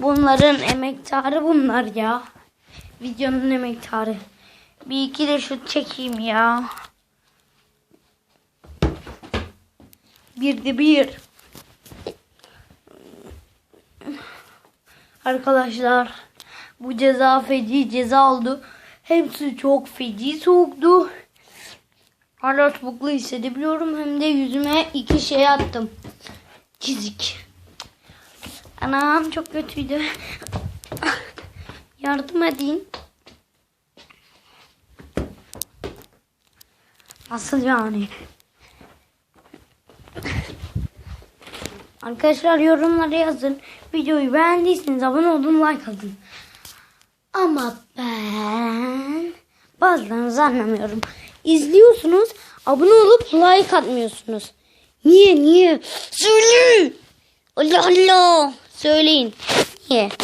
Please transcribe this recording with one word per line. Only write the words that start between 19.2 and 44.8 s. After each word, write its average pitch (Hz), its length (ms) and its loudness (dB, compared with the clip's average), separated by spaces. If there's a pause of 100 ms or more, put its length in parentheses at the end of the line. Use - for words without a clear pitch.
çok 277 300 0
feci 254 520 -8
soğuktu. 349 680 4 (1300)
Hala 277 380 0
çubuklu 254 360 -8
hissedebiliyorum. 294 920 -6
Hem 285 220 -6
de 302 40 -2
yüzüme 285 680 -2
iki 285 260 -2
şey 277 280 0
attım. 254 420 -2 (880)
Çizik. - 720 -10 (1300)
Anam, 294 480 -2
çok 330 220 -10
kötüydü. 294 500 -8 (2000)
Yardım 277 440 -4
edin. 311 440 -6 (4000)
Nasıl 247 320 -4
yani? 220 440 -2 (4000)
Arkadaşlar, 302 560 0
yorumlara 320 580 2
yazın. 277 440 -2 (340)
Videoyu 285 400 -2
beğendiyseniz 339 680 0